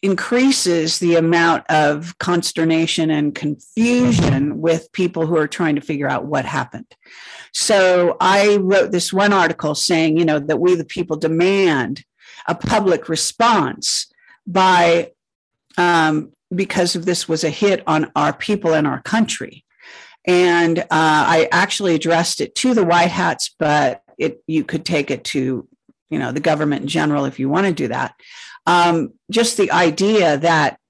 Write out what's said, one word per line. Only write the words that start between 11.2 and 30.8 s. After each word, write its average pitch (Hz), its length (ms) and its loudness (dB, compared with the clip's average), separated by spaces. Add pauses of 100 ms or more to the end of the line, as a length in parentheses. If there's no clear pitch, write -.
a 170 80 -4
public 185 540 -2
response 165 1040 -2 (360)
by, 175 640 2 (640)
um, 160 540 2 (240)
because 180 400 -2
of 170 100 -6
this 180 220 -2
was 160 160 -2
a 160 60 0
hit 196 360 0
on 156 300 -2
our 147 180 0
people 196 400 -2
and 151 140 0
our 131 140 -4
country. - 640 -4 (600)
And, 175 540 2
uh, - 120 -4
I 156 600 2
actually 185 440 0
addressed 165 440 0
it - 160 -6
to 254 180 0
the 214 120 2
White 170 260 2
Hats, 170 480 -4
but 147 440 0 (140)
it, - 300 -4
you 160 160 -2
could - 220 -6
take 147 260 -2
it 127 140 -6
to, 131 420 -4 (420)
you 151 100 -4
know, 127 120 -4
the 135 80 -4
government 151 440 -2
in 139 40 -8
general 147 380 -2
if 135 140 -8
you 135 100 -2
want 185 180 0
to 175 60 0
do 139 160 -4
that. 123 260 -6 (540)
Um, 175 440 2 (180)
just 226 260 0
the 196 140 0
idea 175 680 2
that 156 420 0 (100)